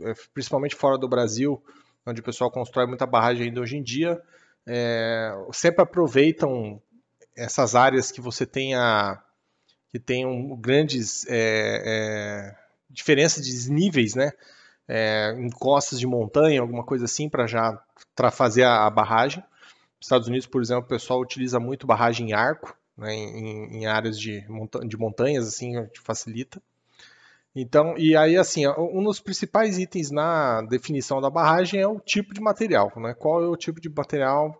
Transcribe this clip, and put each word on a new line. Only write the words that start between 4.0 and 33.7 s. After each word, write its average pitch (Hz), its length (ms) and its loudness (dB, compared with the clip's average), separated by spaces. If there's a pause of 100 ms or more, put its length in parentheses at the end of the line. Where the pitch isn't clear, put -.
é, 117 640 -2 (200)
sempre 175 300 2
aproveitam 135 1000 2 (540)
essas 120 400 0
áreas 131 340 4
que - 100 -16
você 123 240 -6
tem 135 300 -4
a, 107 480 0 (640)
que 123 120 -10
tem 127 260 -4
um, 127 300 -6
grandes, 127 720 0
é, 110 580 0
é, 104 680 -6 (340)
diferenças 147 560 2
de 127 60 -6
desníveis, 131 640 2
né? 139 180 0 (540)
É, 107 520 0
encostas 127 640 0
de 123 60 -2
montanha, 131 540 4
alguma 120 240 -4
coisa 127 200 -4
assim, 151 260 -6
pra 127 160 0
já 113 340 -2 (340)
tra-, 123 180 2
fazer 123 320 4
a, 117 200 6
a 107 60 6
barragem. 113 500 2
Nos - 640 -20
Estados 123 200 2
Unidos, 127 220 -4
por 131 120 -2
exemplo, 123 240 -2
o 123 40 -20
pessoal 127 320 -2
utiliza 127 400 -2
muito 131 260 -8
barragem 117 420 2
em 110 40 -2
arco, 120 440 -2 (220)
né? 107 160 -6
Em, 110 640 -10
em 110 80 -6
áreas 107 320 -2
de 107 300 -10
monta-, 110 320 -10
de 110 180 -8
montanhas, 117 480 0
assim, 120 400 -8
que - 140 -20
facilita. - 600 -10 (920)
Então, 147 420 2
e 160 200 6
aí, 160 200 6
assim, 165 300 2
um 175 380 -2
dos 208 160 -2
principais 202 580 0
itens 175 320 -4
na 147 520 0
definição 127 580 -4
da 135 100 0
barragem 170 500 2
é 190 60 2
o 214 140 -4
tipo 202 340 -4
de 202 60 -12
material, 202 560 2
né? 117 180 -8
Qual 160 260 0
é 170 60 0
o 170 100 -2
tipo 165 240 -10